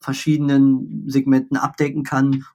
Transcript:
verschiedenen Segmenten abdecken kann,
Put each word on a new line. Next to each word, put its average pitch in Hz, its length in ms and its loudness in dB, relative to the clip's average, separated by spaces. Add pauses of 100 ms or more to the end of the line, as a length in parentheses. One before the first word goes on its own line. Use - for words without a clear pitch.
verschiedenen 139 1080 0
Segmenten 135 480 0
abdecken 143 480 -4
kann, 135 400 0 (100)